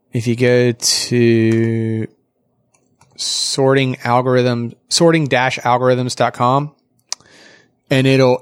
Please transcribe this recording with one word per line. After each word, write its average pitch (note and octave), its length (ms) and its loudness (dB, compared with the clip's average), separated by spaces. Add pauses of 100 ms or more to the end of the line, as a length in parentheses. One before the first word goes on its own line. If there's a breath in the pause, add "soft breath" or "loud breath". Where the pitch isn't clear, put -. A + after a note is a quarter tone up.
(140)
If A#2 140 -4
you A#2 100 -2
go B2 340 2
to A2+ 1400 0 (1080)
sorting C3+ 840 -2
algorithm, B2 720 0 (160)
sorting E3 380 2
dash B2+ 320 0
algorithms B2 560 0
dot A#2+ 180 0
com, C3+ 420 -2 (1160 soft breath)
and C3 160 2
it'll, C3 340 2